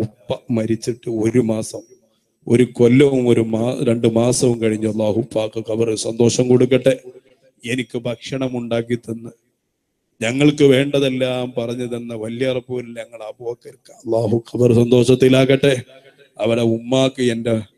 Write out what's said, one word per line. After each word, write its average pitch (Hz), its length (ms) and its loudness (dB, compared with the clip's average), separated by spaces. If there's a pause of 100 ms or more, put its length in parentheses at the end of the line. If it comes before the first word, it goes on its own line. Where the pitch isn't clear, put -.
ഉപ്പ - 340 -10 (180)
മരിച്ചിട്ട് 113 520 -4 (160)
ഒരു 113 260 2
മാസം, 110 320 -6 (680)
ഒരു 120 120 6 (140)
കൊല്ലവും 127 540 4
ഒരു 113 100 4 (120)
മാ-, 117 220 -2 (120)
രണ്ട് 117 200 2 (100)
മാസവും 123 440 2
കഴിഞ്ഞ് 110 300 -2
അല്ലാഹു 107 320 -2
ഉപ്പാക്ക് 110 440 -6
ഖബറിൽ 110 380 -2
സന്തോഷം 113 460 2
കൊടുക്കട്ടെ. 127 420 2 (760)
എനിക്ക് 127 260 -6 (100)
ഭക്ഷണം 131 520 -8
ഉണ്ടാക്കി 117 360 -4 (100)
തന്ന് 117 260 -12 (920)
ഞങ്ങൾക്ക് 147 400 2 (100)
വേണ്ടതെല്ലാം 131 720 -2 (100)
പറഞ്ഞു 120 380 -6
തന്ന 120 180 -10 (120)
വല്യറപ്പൂരിൽ 123 760 -6
ഞങ്ങൾ 113 200 -16 (100)
അബൂബക്കർക്ക് - 680 -14
അല്ലാഹു 113 360 0 (140)
ഖബർ 120 200 2 (100)
സന്തോഷത്തിലാകട്ടെ. 131 920 4 (680)
അവരെ 117 200 0 (120)
ഉമ്മാക്ക്, 131 460 0 (120)
എൻ്റെ 113 200 -2 (240)